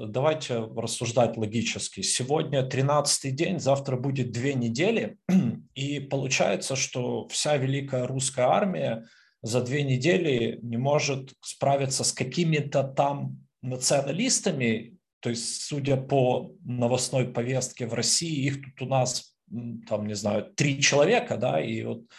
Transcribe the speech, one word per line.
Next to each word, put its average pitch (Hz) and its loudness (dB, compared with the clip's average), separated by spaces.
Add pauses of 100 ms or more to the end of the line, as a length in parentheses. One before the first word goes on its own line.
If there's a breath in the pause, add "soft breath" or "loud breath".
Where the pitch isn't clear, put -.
давайте 131 0
рассуждать 113 0
логически. 107 -4
Сегодня 135 0
тринадцатый 139 0
день, 151 0
завтра 135 2
будет 127 -2
две 127 0
недели, 127 0 (100)
<clears throat> 165 2
и 139 -4
получается, 139 0
что 123 -2
вся 151 0
великая 135 0
русская 131 0
армия 156 2 (360 loud breath)
за 113 0
две 135 0
недели 131 2
не 117 -6
может 135 0
справиться 135 0
с - 0
какими-то 147 0
там 139 -2 (220)
националистами. 139 0 (220)
То 123 -4
есть, - -4
судя 139 0
по 131 2 (100)
новостной 123 0
повестке 123 -4
в 110 -8
России, 139 0
их 139 -2
тут - -10
у - -4
нас, 127 0 (160)
м, 117 -8
там, 104 -2
не 107 -4
знаю, 104 -2
три 139 0
человека, 143 4
да, - 0
и 113 -4
вот 117 -8 (160 loud breath)